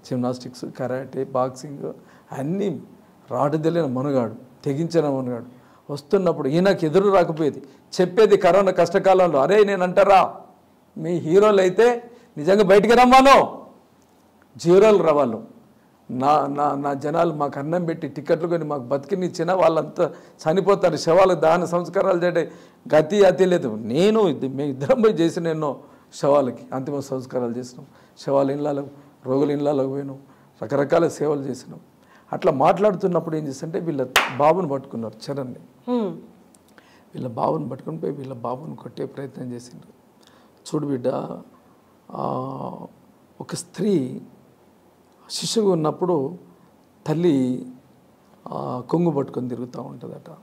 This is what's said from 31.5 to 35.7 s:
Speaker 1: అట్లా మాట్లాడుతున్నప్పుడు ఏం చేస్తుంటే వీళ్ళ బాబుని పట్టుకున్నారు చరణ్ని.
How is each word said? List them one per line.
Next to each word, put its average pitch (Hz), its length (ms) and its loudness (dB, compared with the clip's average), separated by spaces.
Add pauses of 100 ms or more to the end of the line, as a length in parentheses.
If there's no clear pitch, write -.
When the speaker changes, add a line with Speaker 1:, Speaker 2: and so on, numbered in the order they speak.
Speaker 1:
అట్లా 160 200 0
మాట్లాడుతున్నప్పుడు 170 840 0
ఏం 151 100 -6
చేస్తుంటే 160 340 -8
వీళ్ళ 151 260 -4 (320)
బాబుని 160 300 2
పట్టుకున్నారు 120 640 -10
చరణ్ని. 135 600 -12